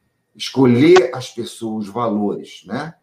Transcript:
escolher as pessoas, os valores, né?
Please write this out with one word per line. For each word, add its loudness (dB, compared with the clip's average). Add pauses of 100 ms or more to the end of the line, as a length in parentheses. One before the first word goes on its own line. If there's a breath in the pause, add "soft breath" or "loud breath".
(340)
escolher 4
as -12
pessoas, -10
os -16
valores, -6
né? -10